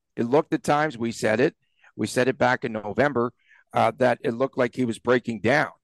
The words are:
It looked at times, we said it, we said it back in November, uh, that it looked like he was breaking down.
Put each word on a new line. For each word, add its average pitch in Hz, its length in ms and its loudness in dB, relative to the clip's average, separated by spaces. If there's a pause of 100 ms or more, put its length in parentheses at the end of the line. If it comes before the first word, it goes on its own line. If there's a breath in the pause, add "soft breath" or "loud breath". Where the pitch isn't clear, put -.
(160)
It 120 100 -2
looked 143 280 2
at 151 100 -2
times, 147 340 0
we 117 140 -4
said 110 280 0
it, 156 160 0 (400 soft breath)
we 110 100 -4
said 127 220 0
it 127 100 0
back 123 260 2
in 117 100 -6
November, 117 600 -2 (400 soft breath)
uh, 117 240 2
that 123 260 2
it 120 120 -4
looked 131 240 -2
like 123 160 -2
he 127 100 -2
was 113 140 -6
breaking 120 400 0
down. 113 320 0 (120)